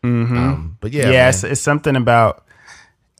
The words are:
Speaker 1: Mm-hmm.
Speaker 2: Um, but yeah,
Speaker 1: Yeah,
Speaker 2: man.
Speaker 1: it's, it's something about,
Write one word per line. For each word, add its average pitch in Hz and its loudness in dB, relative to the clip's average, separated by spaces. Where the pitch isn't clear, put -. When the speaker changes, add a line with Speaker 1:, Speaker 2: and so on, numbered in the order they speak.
Speaker 1:
Mm-hmm. 120 -2
Speaker 2:
Um, 82 -4
but 113 -10
yeah, 143 -2
Speaker 1:
Yeah, 127 2
Speaker 2:
man. 127 6
Speaker 1:
it's, 127 -2
it's 135 -4
something 147 -2
about, 117 2